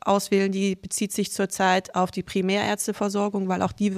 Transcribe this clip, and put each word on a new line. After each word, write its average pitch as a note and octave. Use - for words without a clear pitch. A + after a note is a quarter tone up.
auswählen, G3
die F#3+
bezieht G3
sich -
zurzeit F#3+
auf F#3
die F3+
Primärärzteversorgung, G3+
weil F#3
auch F#3+
die G#3